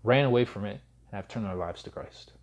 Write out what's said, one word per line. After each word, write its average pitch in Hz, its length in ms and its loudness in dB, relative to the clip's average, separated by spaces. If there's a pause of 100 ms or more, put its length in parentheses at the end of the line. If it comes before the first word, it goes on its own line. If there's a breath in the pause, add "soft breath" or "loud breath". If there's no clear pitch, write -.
ran 127 220 6
away 123 200 4
from 104 200 -6
it, 101 160 -10 (300)
and - 20 -14
have 98 160 -10
turned 110 180 -6
their 92 80 -4
lives 87 300 -6
to - 60 -12
Christ. - 420 -16 (100)